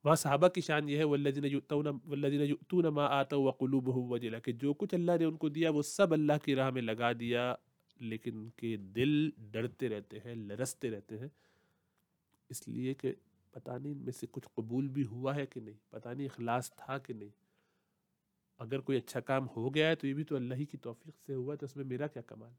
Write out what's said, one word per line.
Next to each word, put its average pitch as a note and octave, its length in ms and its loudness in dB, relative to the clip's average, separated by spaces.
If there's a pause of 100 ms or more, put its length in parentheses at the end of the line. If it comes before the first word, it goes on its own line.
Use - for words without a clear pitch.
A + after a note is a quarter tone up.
وہاں D3+ 120 8
صحابہ D3 320 6
کی F3+ 120 2
شان D3+ 280 0
یہ C#3+ 100 0
ہے، D#3 60 4
«والذین C#3+ 400 2
یؤتون، C#3+ 420 0 (180)
والذین C#3+ 380 0
یؤتون E3 520 2
ما C#3+ 100 4 (120)
آتوا C#3 320 4
وقلوبهم B2+ 640 2
وجلہ،» A2+ 340 -2
کہ B2+ 80 -2 (100)
جو C#3+ 120 2
کچھ G3 200 -2
اللہ F3 240 4
نے E3 60 4
ان D#3+ 120 0
کو D#3 120 0
دیا D#3+ 220 2
وہ D3 180 2
سب F#3+ 240 4
اللہ D3+ 320 4
کی C#3 100 2
راہ C3 160 2
میں B2+ 120 -2
لگا A#2 280 2 (100)
دیا، A#2+ 220 2 (580)
لیکن A2+ 360 -6
ان A2 200 -10
کے A2+ 200 -4 (200)
دل C3+ 160 4 (400)
ڈرتے A#2+ 360 -4
رہتے G#2 320 -8
ہیں، A#2+ 140 -12
لرزتے A2+ 560 -6
رہتے G#2+ 280 -10
ہیں، C3 100 -10 (1200)
اس - 180 -12
لیے B2+ 260 -4
کہ C3 180 -4 (420)
پتہ B2+ 180 -12
نہیں C#3 200 -8
ان C#3 120 -10
میں B2+ 80 -6
سے - 180 -10
کچھ - 240 -10
قبول B2 340 -2
بھی C3+ 180 0
ہوا B2+ 300 -4
ہے C#3 100 -2
کہ B2+ 140 -12
نہیں، A2 180 -16 (120)
پتہ A2 180 -12
نہیں C3+ 180 -6
اخلاص A#2+ 480 -2
تھا C3+ 240 -8
کہ B2+ 160 -10
نہیں، G#2 160 -12 (1300)
اگر B2 200 -6
کوئی C3 180 0
اچھا A#2+ 240 -4
کام C3+ 240 0 (100)
ہو B2+ 180 -2
گیا D#3 140 4
ہے E3 80 4
تو C#3 100 -6
یہ C3+ 80 0
بھی D3+ 100 -2
تو D3+ 120 -2
اللہ B2+ 180 -2
ہی C#3+ 100 -2
کی C#3+ 160 -12
توفیق B2 460 -14
سے C#3 80 -6
ہوا، C3 200 -4
تو C#3+ 120 -10
اس C3 100 -14
میں C#3 80 -6
میرا C3 220 -4
کیا C3 200 -8
کمال؟ A2+ 320 -18